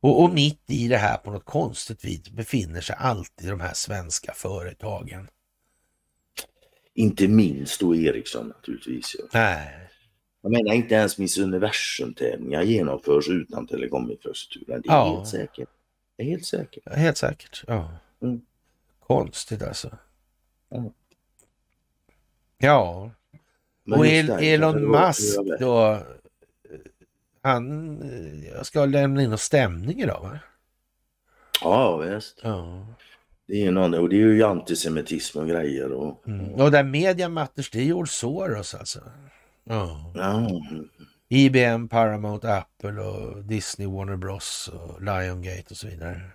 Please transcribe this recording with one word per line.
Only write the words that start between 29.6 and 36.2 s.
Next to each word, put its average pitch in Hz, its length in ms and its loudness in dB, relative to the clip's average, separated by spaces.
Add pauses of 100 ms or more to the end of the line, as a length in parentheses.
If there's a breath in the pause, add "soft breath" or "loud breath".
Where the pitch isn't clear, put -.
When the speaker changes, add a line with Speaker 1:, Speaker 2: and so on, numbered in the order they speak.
Speaker 1:
idag, 180 220 -4
va? 98 160 -10 (1200 soft breath)
Speaker 2:
Ja, 95 360 2
visst. 95 460 -8
Speaker 1:
Ja. 92 440 -8 (600 soft breath)
Speaker 2:
Det 101 200 0
är 95 40 4
någon, 90 240 4
och 85 140 2
det 95 80 4
är - 40 6
ju 110 220 8
antisemitism 82 960 -2
och 78 100 -4
grejer 69 440 -2
och 67 360 -8